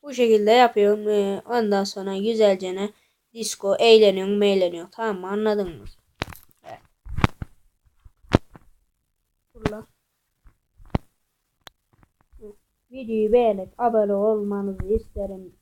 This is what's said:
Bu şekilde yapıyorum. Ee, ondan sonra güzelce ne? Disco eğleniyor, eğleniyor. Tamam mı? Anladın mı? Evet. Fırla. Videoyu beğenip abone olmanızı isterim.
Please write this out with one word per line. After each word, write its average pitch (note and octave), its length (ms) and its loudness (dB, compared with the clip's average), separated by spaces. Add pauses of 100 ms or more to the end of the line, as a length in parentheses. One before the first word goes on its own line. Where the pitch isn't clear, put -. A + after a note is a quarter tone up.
Bu C#4+ 120 -14
şekilde A3 360 4
yapıyorum. G#3+ 580 4
Ee, G3 380 -2
ondan G#3 380 0
sonra G3 320 -8
güzelce G3 580 0
ne? G3 160 -8 (440)
Disco G#3 420 -4
eğleniyor, G3+ 640 4
eğleniyor. F#3 500 0
Tamam G#3+ 280 -6
mı? F#3 80 -10
Anladın G#3 480 -4
mı? G2+ 80 -20 (800)
Evet. - 160 -20 (2750)
Fırla. G#3+ 340 -10 (3000)
Videoyu A3 420 -2
beğenip A3 480 0
abone A3 340 0
olmanızı G3+ 720 -2
isterim. G3 760 -6